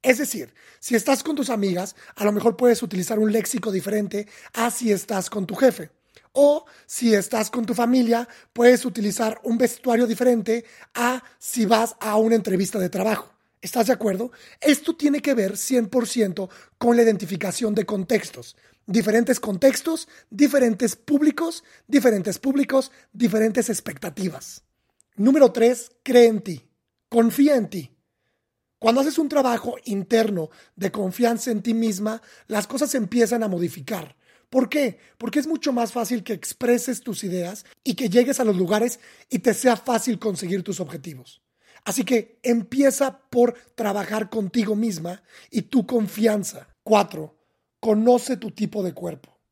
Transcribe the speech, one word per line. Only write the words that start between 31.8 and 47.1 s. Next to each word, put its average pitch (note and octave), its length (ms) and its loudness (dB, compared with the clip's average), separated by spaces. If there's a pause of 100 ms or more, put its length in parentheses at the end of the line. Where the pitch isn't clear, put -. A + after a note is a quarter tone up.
las G#3 180 -4
cosas C4+ 240 -4
se C4+ 80 -2
empiezan A3+ 460 0
a G#3 40 -4
modificar. F3 680 -8 (380)
¿Por C4 140 2
qué? C#4 320 -2 (180)
Porque A#3 220 -4
es C#4 80 -6
mucho D#4 240 -4
más A#3+ 180 -2
fácil A#3 320 -4
que A3+ 100 -8
expreses A#3+ 680 -2
tus G#3+ 240 -10
ideas F3+ 420 -6 (160)
y A#3 120 -2
que A#3+ 140 -2
llegues A#3+ 300 4
a B3+ 60 0
los G#3 120 2
lugares G#3+ 440 0 (280)
y C4 120 -2
te A3+ 120 2
sea B3 220 2
fácil A3+ 460 -4
conseguir F#3 420 -4
tus F3+ 160 -8
objetivos. D3+ 640 -14 (420)
Así G#3 200 -2
que A3+ 400 -2
empieza C4 760 0 (120)
por A#3+ 240 2 (200)
trabajar G3+ 560 -4
contigo G#3+ 460 -2
misma F#3 480 -6 (260)
y G#3+ 120 -2
tu A#3 240 0
confianza. G#3+ 840 -2 (160)
Cuatro, G3+ 520 0 (440)